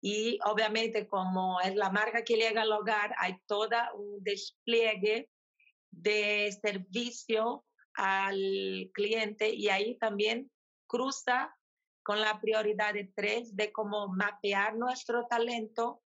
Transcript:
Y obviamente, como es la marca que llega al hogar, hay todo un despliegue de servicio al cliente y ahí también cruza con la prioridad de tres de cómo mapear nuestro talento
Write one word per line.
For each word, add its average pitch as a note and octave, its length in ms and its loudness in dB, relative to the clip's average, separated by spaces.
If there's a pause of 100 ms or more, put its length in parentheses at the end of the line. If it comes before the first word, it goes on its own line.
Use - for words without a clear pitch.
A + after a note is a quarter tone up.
Y G#3+ 440 -2
obviamente, G#3+ 600 0
como F#3 540 0
es F#3+ 140 0
la G3 160 0
marca A3 340 0
que A#3 120 2
llega A3 260 2
al A3 100 2
hogar, G#3+ 460 0
hay F#3 180 -2 (100)
todo G#3 220 0 (280)
un G3+ 260 -10
despliegue G#3+ 1040 0 (640)
de G#3 720 4
servicio A3 1040 0 (280)
al G3 1000 0
cliente G#3+ 560 0
y G#3 180 0
ahí G3+ 300 0
también A3 520 0 (380)
cruza C4 680 -2 (480)
con G#3 180 0
la G#3+ 200 0
prioridad G#3+ 540 0
de G3+ 200 -8
tres A3 400 -2
de G#3 180 -2
cómo G#3 360 -4
mapear G3+ 680 0
nuestro A#3+ 500 -2
talento A#3 760 -2 (100)